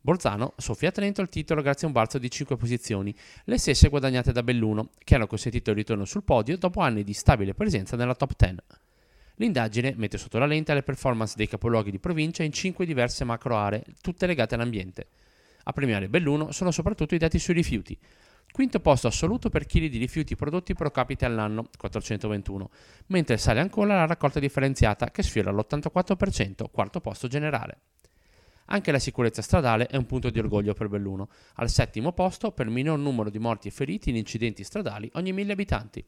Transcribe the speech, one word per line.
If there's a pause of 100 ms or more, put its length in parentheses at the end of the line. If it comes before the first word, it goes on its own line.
Bolzano
soffia
a
Trento
il
titolo
grazie
a
un
balzo
di
cinque
posizioni, (300)
le
stesse
guadagnate
da
Belluno, (120)
che
hanno
consentito
il
ritorno
sul
podio
dopo
anni
di
stabile
presenza
nella
top
ten. (840)
L'indagine
mette
sotto
la
lente
le
performance
dei
capoluoghi
di
provincia
in
cinque
diverse
macro
aree, (160)
tutte
legate
all'ambiente. (560)
A
premiare
Belluno
sono
soprattutto
i
dati
sui
rifiuti. (540)
Quinto
posto
assoluto
per
chili
di
rifiuti
prodotti
pro
capite
all'anno, (100)
quattrocentoventuno, (360)
mentre
sale
ancora
la
raccolta
differenziata,
che
sfiora
l'ottantaquattro
per
cento,
quarto
posto
generale. (840)
Anche
la
sicurezza
stradale
è
un
punto
di
orgoglio
per
Belluno, (260)
al
settimo
posto
per
minor
numero
di
morti
e
feriti
in
incidenti
stradali
ogni
mille
abitanti.